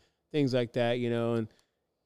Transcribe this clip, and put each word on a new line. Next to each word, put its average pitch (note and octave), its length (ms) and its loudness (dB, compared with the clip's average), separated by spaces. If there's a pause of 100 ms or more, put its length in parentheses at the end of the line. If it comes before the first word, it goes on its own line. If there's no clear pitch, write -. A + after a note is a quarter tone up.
(320)
things C#3+ 200 2
like B2 220 0
that, A#2+ 240 0
you A#2+ 120 -2
know, A#2 240 0
and A2+ 140 -2 (580)